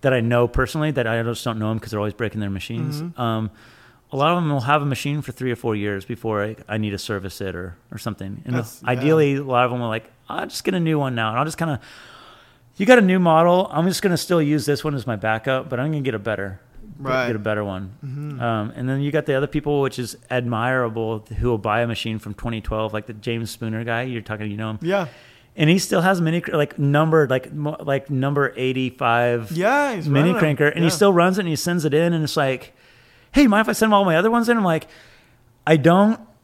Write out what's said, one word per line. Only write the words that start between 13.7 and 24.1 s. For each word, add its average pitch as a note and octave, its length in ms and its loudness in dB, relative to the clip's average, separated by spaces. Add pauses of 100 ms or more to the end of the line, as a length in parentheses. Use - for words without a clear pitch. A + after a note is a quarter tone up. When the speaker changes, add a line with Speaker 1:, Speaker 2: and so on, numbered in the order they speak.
Speaker 1:
I'm D#3+ 160 0
just F#3 160 0
gonna F3+ 140 2
still E3+ 260 0
use D3 240 2
this C#3+ 160 0
one D3+ 120 -2
as B2 120 -6
my A#2 100 -4
backup, A2 520 -2
but A#2+ 100 -4
I'm D3 140 -2
gonna D3+ 80 -2
get C3 140 -2
a A2 40 -4
better, G2 420 -6 (380)
Speaker 2:
Right. C3 300 -2
Speaker 1:
get A#2 80 -2
a - 20 -4
better G#2+ 240 -2
one." F#2+ 300 -8 (120)
Speaker 2:
Mm-hmm. C#3+ 360 -10
Speaker 1:
Um, A2+ 340 -2
and B2+ 140 -6
then C3+ 140 -2
you C#3+ 100 -2
got D3 140 0
the C#3+ 80 0
other C3+ 120 0
people, C#3+ 360 -2
which C3+ 160 -2
is A#2+ 180 -8 (140)
admirable, A#2 960 -2 (120)
who B2 100 0
will A#2 100 0
buy G#2+ 240 0
a A#2+ 40 0
machine A2+ 320 -4
from G#2 160 -12
twenty A2+ 280 -6
twelve, A2 320 -4
like G#2+ 120 -6
the B2 60 -14
James A2+ 380 -6
Spooner A2 340 -6
guy. A#2 180 -4
You're B2 200 -6